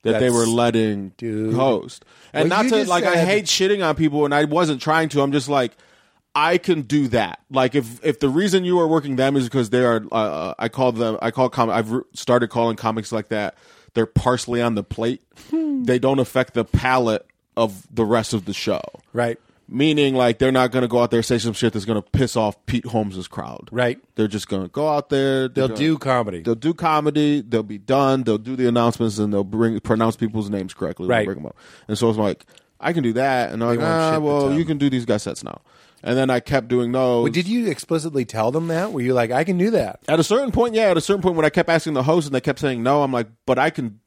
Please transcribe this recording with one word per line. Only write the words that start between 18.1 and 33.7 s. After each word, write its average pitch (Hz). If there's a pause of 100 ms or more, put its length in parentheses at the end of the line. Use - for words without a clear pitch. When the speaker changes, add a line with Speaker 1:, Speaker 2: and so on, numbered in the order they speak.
Speaker 1:
of 95
the 101
show. 95 (320)
Speaker 2:
Right. 117 (300)
Speaker 1:
Meaning, 143
like, 120
they're 131
not 127
gonna 123
go 120
out 120
there 120
and 113
say 120
some 110
shit 117
that's 101
gonna 107
piss -
off 107
Pete 123
Holmes's 104
crowd. 62
Speaker 2:
Right. 120 (160)
Speaker 1:
They're 107
just 101
gonna 95
go 151
out 147
there. 135
They're -
Speaker 2:
They'll 131
Speaker 1:
gonna 110
Speaker 2:
do 156
comedy. 113
Speaker 1:
They'll 117
do 147
comedy. 151
They'll 110
be 104
done. 135
They'll 110
do 123
the 127
announcements, 117
and 104
they'll 101
bring, 110
pronounce 113
people's 107
names 95
correctly 90
when 120
they -
Speaker 2:
Right. 104
Speaker 1:
bring 95
'em 73
up. - (320)
And 107
so 117
it's 110
like, 104 (340)
I 165
can 165
do 113
that. 127
And 113
I'm 117